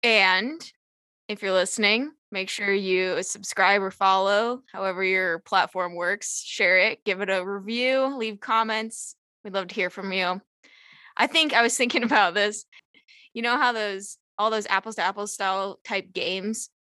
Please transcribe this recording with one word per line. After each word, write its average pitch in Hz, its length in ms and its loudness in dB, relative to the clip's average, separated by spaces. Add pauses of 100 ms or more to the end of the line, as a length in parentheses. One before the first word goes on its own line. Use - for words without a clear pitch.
And 220 580 2 (680)
if 208 140 -8
you're 196 100 0
listening, 214 600 2 (200)
make 190 160 -6
sure 202 240 -2
you 185 500 0
subscribe 196 600 2
or 190 80 -4
follow, 202 720 2 (100)
however 190 320 -4
your 185 360 0
platform 180 540 0
works. 175 500 -4
Share 185 340 2
it, 208 260 2
give 190 160 -2
it 196 100 -4
a 185 160 0
review, 247 680 0
leave 220 240 -6
comments. 226 760 -2 (300)
We'd 196 100 -12
love 190 140 -2
to - 60 -12
hear 185 160 0
from 196 220 -8
you. 185 280 -2 (760)
I 247 100 2
think 311 280 2
I 233 80 6
was 233 140 2
thinking 240 260 0
<laughs> - 0 -
about 214 320 4
this. 208 300 0 (680)
You 233 100 -8
know 240 140 0
how 262 160 4
those, 202 460 -6 (180)
all 214 140 2
those 214 160 -2
apples 202 300 -2
to 190 60 -2
apples 202 300 -4
style 196 520 -4
type 190 280 -6
games 190 580 -6 (120)